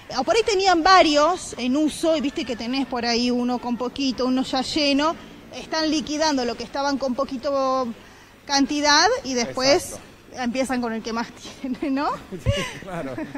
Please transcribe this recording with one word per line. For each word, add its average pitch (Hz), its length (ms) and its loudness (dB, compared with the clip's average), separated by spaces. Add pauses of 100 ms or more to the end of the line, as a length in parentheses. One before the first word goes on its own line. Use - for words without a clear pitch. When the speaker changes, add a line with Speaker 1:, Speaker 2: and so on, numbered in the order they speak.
(180)
Speaker 1:
o 254 60 0
por 320 140 2
ahí 453 60 4
tenían 370 400 4
varios 339 720 6
en 247 180 0
uso, 311 400 2
y 294 60 0
viste 285 240 -4
que 247 100 -4
tenés 240 300 -4
por 240 200 -4
ahí 240 260 2
uno 247 280 0
con 240 160 -4
poquito, 254 520 -2
uno 254 160 2
ya 269 180 -2
lleno. 285 540 0 (400)
Están 311 340 -4
liquidando 294 540 0
lo 233 120 -2
que 233 100 -10
estaban 277 320 -2
con 262 180 -2
poquito 269 720 -2 (580)
cantidad 294 640 4 (160)
y 262 120 -4
después 254 580 2
Speaker 2:
Exacto. - 500 -14
Speaker 1:
empiezan 254 380 -2
con 233 100 -2
el 226 100 -6
que 226 120 -6
más 233 160 -4 (160)
<laughs> - 160 -18
tiene, 277 280 -4
¿no? 269 200 0 (200)
Speaker 2:
<laughs> 180 140 -12
Sí, 554 80 2 (320)
claro. - 300 -8 (240)